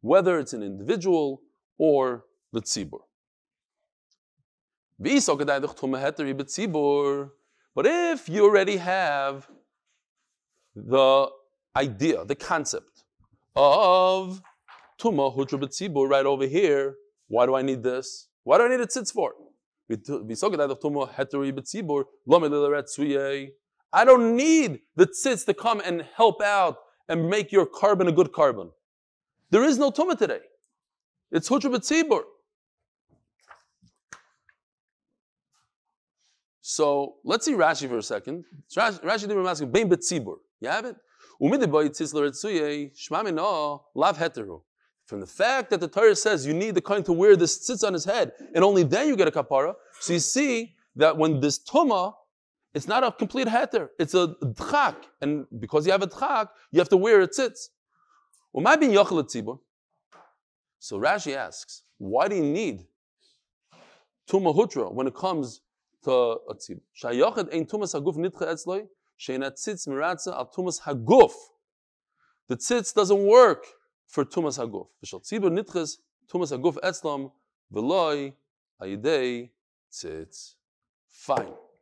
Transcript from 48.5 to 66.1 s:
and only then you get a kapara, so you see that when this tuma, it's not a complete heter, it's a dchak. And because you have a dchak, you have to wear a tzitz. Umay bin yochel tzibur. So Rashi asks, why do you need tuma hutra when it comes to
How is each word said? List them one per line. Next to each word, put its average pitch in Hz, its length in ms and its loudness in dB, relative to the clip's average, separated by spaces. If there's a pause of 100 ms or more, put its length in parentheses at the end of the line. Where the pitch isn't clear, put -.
and 170 100 4
only 196 180 4
then 175 260 0
you 269 80 0
get 190 120 4
a - 20 0
kapara, 143 440 -2 (260)
so - 120 -4
you 175 60 0
see 240 560 -2 (220)
that 151 200 4
when 156 240 2
this 143 180 -2
tuma, 214 540 0 (640)
it's 147 140 -8
not 240 160 2
a 240 80 0
complete 247 340 -4
heter, 220 420 -2 (100)
it's 156 160 -2
a 175 280 2
dchak. 240 540 -2 (260)
And 143 240 -6 (140)
because 151 260 0
you 185 60 2
have 196 100 2
a 196 60 -6
dchak, 262 400 -2 (240)
you 160 80 4
have 175 100 2
to 196 60 6
wear 202 260 6
a 180 60 0
tzitz. - 400 -6 (840)
Umay 233 260 4
bin 285 100 4
yochel 180 320 4
tzibur. 117 380 -8 (1200)
So 101 180 -10
Rashi 151 380 -2
asks, - 480 -14 (140)
why 117 300 -2
do 202 60 -4
you 180 80 0
need 143 420 -4 (1400)
tuma 185 260 0
hutra 143 380 -2
when 127 140 -4
it 127 80 -6
comes 160 460 -6 (420)
to - 80 -4